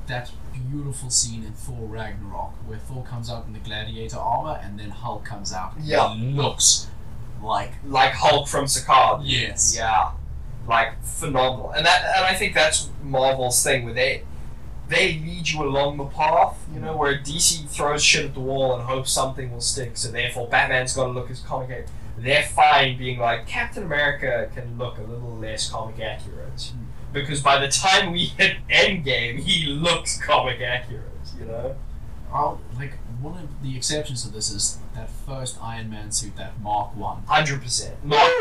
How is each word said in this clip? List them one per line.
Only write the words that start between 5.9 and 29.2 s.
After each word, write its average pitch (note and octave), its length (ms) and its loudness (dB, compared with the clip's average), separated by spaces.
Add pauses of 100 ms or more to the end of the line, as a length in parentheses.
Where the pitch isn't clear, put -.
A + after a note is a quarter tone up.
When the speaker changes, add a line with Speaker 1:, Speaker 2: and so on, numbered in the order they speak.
Speaker 1:
He A#2+ 180 -2
looks - 560 2 (520)
like - 320 -2 (140)
Speaker 2:
Like C#3 280 6
Hulk D3+ 340 6
from C#3 180 0
Sakaar. - 580 6
Speaker 1:
Yes. - 520 2
Speaker 2:
Yeah. G#2+ 340 4 (560)
Like, A#2 380 2
phenomenal. C3 680 0
And - 160 0
that, C#3+ 160 6 (140)
and F#3 100 6
I F#3 80 4
think G3+ 200 0
that's - 340 4 (140)
Marvel's C3 600 2
thing, B2+ 220 2
where A#2 100 -6
they, B2+ 280 2 (680)
they F#3 300 2
lead E3 300 -4
you D#3 140 -2
along C#3+ 340 2
the C#3+ 80 -4
path, D#3 520 4 (180)
you - 60 -6
know, D#3 160 -4
where C#3+ 220 2
D C#3+ 200 -6
C D#3+ 300 4
throws D3 340 0
shit D3 240 6
at C#3 80 -6
the C3+ 60 -6
wall C3 340 2
and A#2+ 100 -4
hopes C3 280 -2
something B2+ 400 -2
will A#2 80 -8
stick, - 360 -2
so A#2 140 -4
therefore B2 380 -2
Batman's C3 460 2
gotta B2+ 180 0
look B2 180 -4
as B2 100 -8
comic C3 300 -6
ac-, A#2+ 220 -8 (260)
they're C3+ 260 2
fine C#3 540 6
being B2+ 200 -4
like, A#2 280 0
"Captain A#3+ 360 -4
America C#3+ 720 0
can A#2+ 240 -8
look A#2+ 200 -6
a A2 40 -10
little A#2 340 -8
less A2 340 -6
comic A2 300 -8
accurate." - 720 -8
Speaker 1:
Hmm. - 100 -10 (300)
Speaker 2:
Because C#3 280 -2
by C#3 180 6
the C#3 100 0
time F#3+ 440 4
we F3 140 0
hit - 300 2 (120)
Endgame, E3 720 2